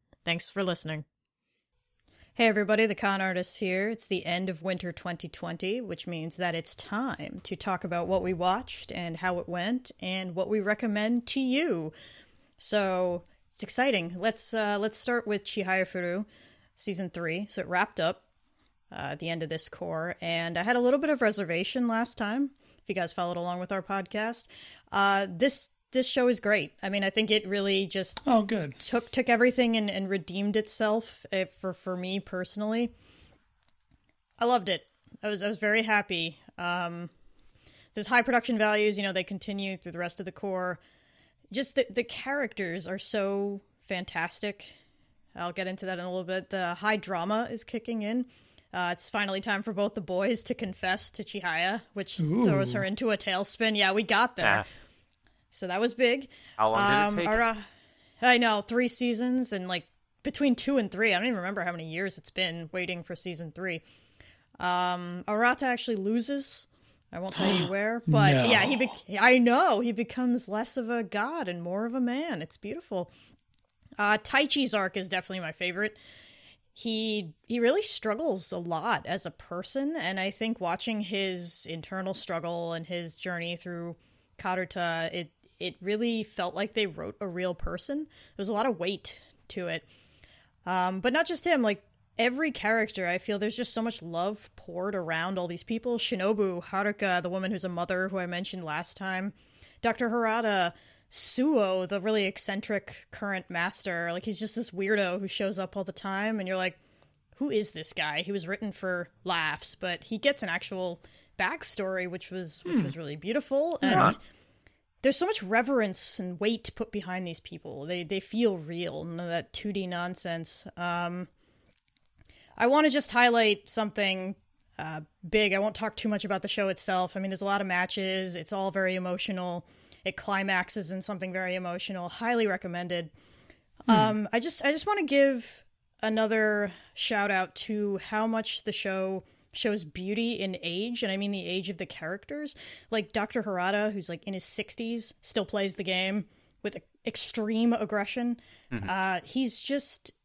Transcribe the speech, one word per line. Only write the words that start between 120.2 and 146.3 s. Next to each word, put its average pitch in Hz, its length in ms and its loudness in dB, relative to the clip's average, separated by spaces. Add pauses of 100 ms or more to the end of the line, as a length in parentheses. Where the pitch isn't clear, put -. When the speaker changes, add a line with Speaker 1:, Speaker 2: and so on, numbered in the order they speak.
Speaker 1:
Um, 175 500 -2 (1300)
I 240 120 4
wanna 302 200 6
just 277 220 0
highlight 233 580 4
something, 196 640 -2 (440)
uh, 156 220 -6 (280)
big. 214 240 4
I 196 60 2
won't 208 160 0
talk 220 200 -4
too - 140 -2
much 208 160 0
about 190 160 0
the 202 80 -8
show 196 200 0
itself. 185 500 0
I - 20 -4
mean, 196 80 -4
there's 190 140 -4
a 196 40 -2
lot 202 140 2
of 196 60 -2
matches. 185 680 0
It's 165 180 -8
all 196 180 0
very 185 240 0
emotional. 180 720 -4 (380)
It 190 120 -2
climaxes 190 760 0
in 190 100 -6
something 185 320 -6
very 185 220 -2
emotional. 180 540 -4
Highly 233 400 2
recommended. 175 640 -4 (760)
Speaker 2:
Hmm. 240 40 4
Speaker 1:
Um, 214 420 6
I 240 80 4
just, 294 240 -2
I 277 80 6
just 311 140 0
wanna 403 180 2
give 277 600 4 (380)
another 220 680 2 (220)
shout 202 360 0
out 185 240 0
to 208 440 -2
how 214 280 0
much 220 380 -2
the 214 80 -4
show 190 520 -2 (300)
shows 208 300 0
beauty 208 480 -2
in 190 300 -2
age, 208 400 -2
and 196 100 0
I 196 40 0
mean 202 140 -2
the 190 160 -4
age 185 240 -4
of 175 80 -8
the 185 80 -4
characters. 285 720 -8 (340)
Like, 214 220 -2
Doctor 214 300 -2
Harada, 202 500 0
who's, 196 160 -6
like, 170 160 -10
in 196 100 -6
his 185 100 -4
sixties, 226 760 -4
still - 240 -2
plays 196 300 -2
the 196 100 -6
game 190 400 0 (380)